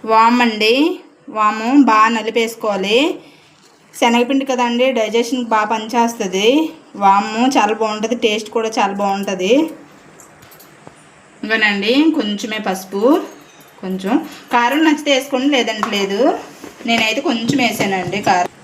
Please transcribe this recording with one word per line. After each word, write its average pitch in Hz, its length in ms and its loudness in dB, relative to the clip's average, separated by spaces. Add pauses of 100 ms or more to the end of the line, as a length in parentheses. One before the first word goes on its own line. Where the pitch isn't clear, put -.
(120)
వాము 233 320 4
అండి, 220 280 2 (640)
వాము 220 320 0 (220)
బాగా 220 260 4
నలిపేసుకోవాలి. 220 840 -2 (1000)
శనగపిండి 247 500 2
కదండి, 240 360 0 (120)
డైజెషన్కి 233 560 -2
బాగా 214 200 0
పనిచేస్తుంది. 220 760 -2 (560)
వాము 214 380 2 (140)
చాలా 214 260 2
బాగుంటుంది, 214 440 -2
టేస్ట్ 220 300 -2
కూడా 220 220 -2
చాలా 196 240 0
బాగుంటుంది. 196 520 -2 (1900)
ఇంకోనండి, 214 500 0 (260)
కొంచెమే 214 480 -4
పసుపు, 196 360 -4 (800)
కొంచెం 190 300 -4 (420)
కారం 254 320 2
నచ్చితే 294 280 0
వేసుకోండి, 262 420 -2
లేదంటే 220 400 -4
లేదు. 196 240 -2 (680)
నేనైతే 220 400 0
కొంచెం 233 360 -2
వేసానండి 196 640 -2
కారం. 180 200 0 (140)